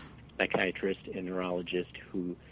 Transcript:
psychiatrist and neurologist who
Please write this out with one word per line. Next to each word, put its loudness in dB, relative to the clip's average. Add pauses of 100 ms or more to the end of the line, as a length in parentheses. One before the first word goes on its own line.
(360)
psychiatrist 4 (140)
and -2
neurologist 0 (180)
who 0 (180)